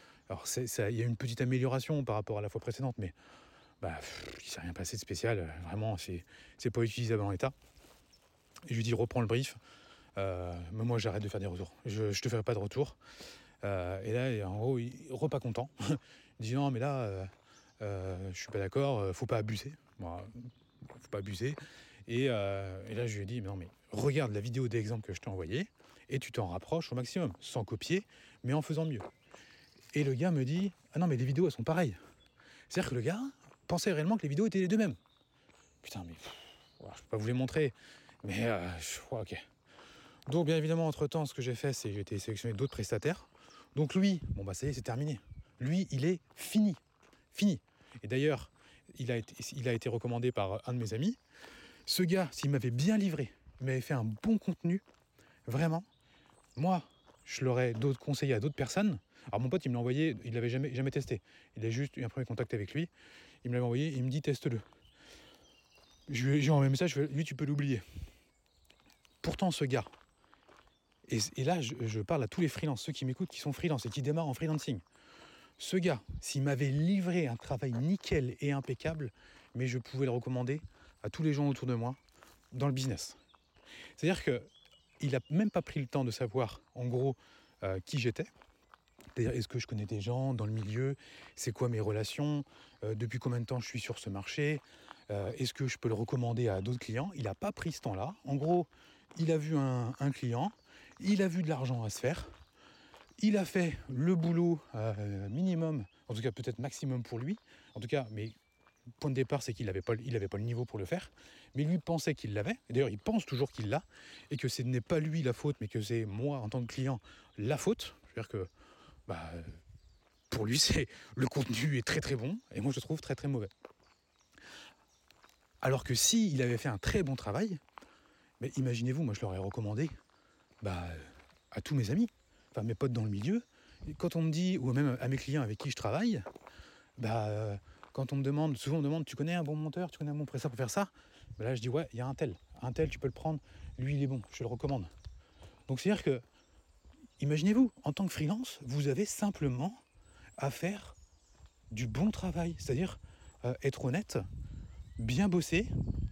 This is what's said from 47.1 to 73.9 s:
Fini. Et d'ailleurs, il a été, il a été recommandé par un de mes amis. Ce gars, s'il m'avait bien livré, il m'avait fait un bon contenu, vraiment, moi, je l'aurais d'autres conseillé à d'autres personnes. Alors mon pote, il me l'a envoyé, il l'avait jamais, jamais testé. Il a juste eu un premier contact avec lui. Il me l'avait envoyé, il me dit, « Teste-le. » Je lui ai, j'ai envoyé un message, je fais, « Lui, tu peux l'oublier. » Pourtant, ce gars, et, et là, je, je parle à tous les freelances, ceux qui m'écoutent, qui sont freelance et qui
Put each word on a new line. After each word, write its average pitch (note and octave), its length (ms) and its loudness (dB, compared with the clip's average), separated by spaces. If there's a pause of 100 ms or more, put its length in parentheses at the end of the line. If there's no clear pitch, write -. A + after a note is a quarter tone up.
Fini. G3 280 4 (440)
Et G#2 40 -8
d'ailleurs, C3+ 440 2 (480)
il B2 120 0
a A#2+ 60 2
été, - 160 -6 (220)
il B2+ 120 -4
a B2 60 4
été A#2 160 -2
recommandé A#2+ 420 0
par G2+ 380 0
un B2+ 40 -2
de B2 40 0
mes A2 160 -2
amis. E3+ 240 0 (680)
Ce - 180 2
gars, F3 280 4
s'il C#3+ 200 0
m'avait B2+ 200 2
bien D#3+ 260 6
livré, E3 360 2 (260)
il C3 60 -4
m'avait C3 160 2
fait D3 140 -2
un A#2+ 80 2
bon A2+ 340 2
contenu, F3+ 460 0 (640)
vraiment, D#3+ 360 2 (720)
moi, F3 280 2 (420)
je - 180 -6
l'aurais B2+ 300 4
d'autres B2+ 260 2
conseillé C#3 340 0
à A2 60 4
d'autres C#3+ 160 0
personnes. E3+ 440 2 (280)
Alors G#2 120 0
mon B2+ 100 2
pote, F#3 160 2
il C3+ 40 0
me B2 40 2
l'a A#2+ 60 0
envoyé, C3 440 2
il A#2 120 -4
l'avait A#2+ 140 2
jamais, C3 260 0
jamais C3+ 160 0
testé. C3 300 -2 (360)
Il G#2+ 80 -4
a A#2 60 2
juste C3+ 260 -2
eu - 60 -4
un A2+ 60 -2
premier B2+ 160 -4
contact A#2 280 -2
avec G#2 200 -4
lui. E3 160 -2 (540)
Il B2 60 -4
me B2 60 0
l'avait B2 100 2
envoyé, B2 240 2
il C3+ 140 -2
me C3 60 0
dit, « D3 120 0
Teste-le. » A#2+ 400 0 (1500)
Je B2+ 180 2
lui C#3+ 100 6
ai, D3 40 4
j'ai C3+ 100 6
envoyé C#3 160 8
un C3+ 40 6
message, E3 200 4
je - 140 2
fais, « - 80 0
Lui, D3+ 100 0
tu D#3 100 -6
peux D3 120 -2
l'oublier. » C#3 360 2 (1400)
Pourtant, E3 280 0
ce D#3 160 2
gars, B2 200 2 (1200)
et, A#2 100 2 (160)
et C3+ 80 0
là, E3 180 4
je, A#2 200 -4
je A2 200 0
parle C#3 220 2
à G#2+ 40 0
tous - 140 -2
les E3 60 6
freelances, C#3+ 340 -2
ceux D#3 120 -6
qui - 120 -4
m'écoutent, B2+ 240 -2
qui - 100 -12
sont C#3+ 140 -4
freelance D3 320 0
et A#2 40 -4
qui C3+ 120 -2